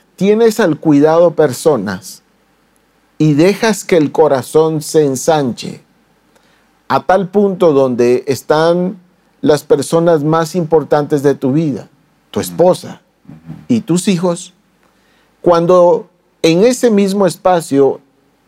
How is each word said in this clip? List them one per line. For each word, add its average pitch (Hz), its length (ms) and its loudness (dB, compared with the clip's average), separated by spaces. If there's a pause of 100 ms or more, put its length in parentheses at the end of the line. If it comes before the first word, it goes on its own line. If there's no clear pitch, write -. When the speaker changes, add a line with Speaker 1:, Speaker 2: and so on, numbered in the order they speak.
(160)
Speaker 1:
tienes 214 440 0
al 160 180 0
cuidado 160 560 2
personas 123 880 -2 (960)
y 151 160 2
dejas 208 500 0
que 190 120 0
el 147 160 0
corazón 151 720 0
se 156 240 0
ensanche 139 760 -4 (1040)
a 135 120 -2
tal 180 280 -2
punto 185 440 0
donde 123 540 0
están 170 720 -2 (420)
las 143 240 0
personas 165 580 0
más 160 320 -2
importantes 151 680 -2
de 139 120 2
tu 127 180 -4
vida, 147 360 -4 (420)
tu 104 100 -6
Speaker 2:
Ujú. 90 100 -6
Speaker 1:
esposa 165 500 -2 (260)
Speaker 2:
Ujú. - 280 -20 (140)
Speaker 1:
y 226 120 0
tus 180 280 -4
hijos, 175 440 -4 (880)
cuando 175 680 2 (320)
en 165 220 2
ese 247 260 2
mismo 202 360 0
espacio 160 720 0 (480)